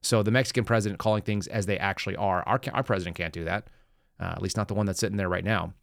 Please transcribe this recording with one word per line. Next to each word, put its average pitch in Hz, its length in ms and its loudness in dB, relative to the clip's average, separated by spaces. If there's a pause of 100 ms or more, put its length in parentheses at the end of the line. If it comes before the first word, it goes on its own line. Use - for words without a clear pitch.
So 107 200 4
the 107 80 4
Mexican 127 340 2
president 104 340 2
calling 107 240 2
things 104 240 -2
as 104 180 -2
they 98 120 0
actually 95 380 -2
are. 92 280 0
Our, 127 160 2 (140)
our 135 100 0
president 90 320 0
can't 85 180 -4
do 85 120 -6
that, 95 240 -4 (500)
uh, 87 160 -4
at - 60 -6
least 98 160 -2
not 104 100 0
the 104 60 -4
one 104 120 2
that's 95 140 -2
sitting 101 180 0
there 95 120 0
right 90 140 0
now. 90 400 0